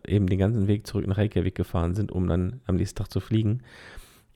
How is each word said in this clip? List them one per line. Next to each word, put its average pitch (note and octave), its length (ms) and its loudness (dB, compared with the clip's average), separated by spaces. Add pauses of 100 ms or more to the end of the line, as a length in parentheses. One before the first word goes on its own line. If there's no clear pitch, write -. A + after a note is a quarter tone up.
eben G2+ 220 2
den F#2+ 120 2
ganzen G2+ 280 2
Weg G#2 200 0
zurück G2 200 -2
nach F#2+ 100 0
Reykjavik F#2 380 0
gefahren F2+ 400 -2
sind, G#2 160 -2
um F2+ 160 0
dann F2+ 380 0
am F#2+ 100 0
nächsten F2 220 -2
Tag G#2 140 -6
zu F#2+ 80 -4
fliegen, A2 420 0 (760)